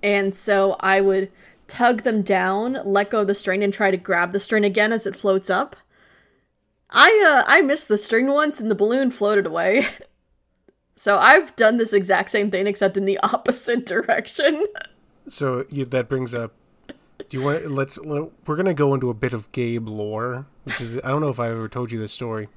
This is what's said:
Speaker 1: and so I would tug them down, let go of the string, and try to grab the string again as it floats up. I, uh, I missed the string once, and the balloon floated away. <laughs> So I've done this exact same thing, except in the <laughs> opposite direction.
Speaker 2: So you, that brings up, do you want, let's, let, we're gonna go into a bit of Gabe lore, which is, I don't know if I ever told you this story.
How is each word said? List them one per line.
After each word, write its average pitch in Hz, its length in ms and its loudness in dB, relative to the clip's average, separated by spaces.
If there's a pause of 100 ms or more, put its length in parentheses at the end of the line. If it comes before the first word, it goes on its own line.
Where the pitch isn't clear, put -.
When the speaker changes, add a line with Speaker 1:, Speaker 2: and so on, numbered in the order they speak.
Speaker 1:
and 196 320 0
so 196 460 0
I 190 180 4
would 196 320 2 (380)
tug 240 340 2
them 220 180 0
down, 196 600 0
let 196 280 0
go 220 100 2
of 196 60 0
the 202 60 0
string, 196 300 -2
and 196 100 2
try 196 180 2
to 185 60 0
grab 175 360 -2
the 202 80 -2
string 208 240 0
again 214 260 2
as 220 140 -4
it 190 100 -6
floats 190 340 0
up. 220 280 -2 (1120)
I, 403 360 6
uh, 294 220 6
I - 140 6
missed 294 260 0
the 208 100 2
string 226 300 0
once, 294 320 0
and 220 100 -4
the 208 60 2
balloon 247 340 2
floated 202 380 0
away. 180 440 0
<laughs> - 60 -20 (960)
So 202 220 0
I've 285 400 6
done 226 200 4
this 226 140 -2
exact 190 400 2
same 208 180 0
thing, 190 160 -2
except 202 300 0
in 202 80 -2
the 196 160 0
<laughs> - 40 0
opposite 240 600 -2
direction. 302 800 -2 (600)
Speaker 2:
So 131 420 -4
you, 139 160 -6
that 123 220 -2
brings 127 260 -4
up, 117 200 -8 (340)
do - 80 -20 (420)
you 127 60 -4
want, 143 280 -4
let's, 135 260 -4
let, 151 320 -8 (160)
we're 151 100 -4
gonna 185 200 0
go 139 180 2
into 127 160 0
a 117 40 -4
bit 123 200 -4
of 110 180 -8
Gabe 117 380 -4
lore, 107 560 -6 (180)
which - 160 -8
is, 117 240 -8
I 131 60 -6
don't 143 100 0
know 151 100 0
if 123 120 -4
I 117 80 -2
ever 113 180 -6
told 120 240 -6
you 117 80 -6
this 107 140 -8
story. 110 440 -8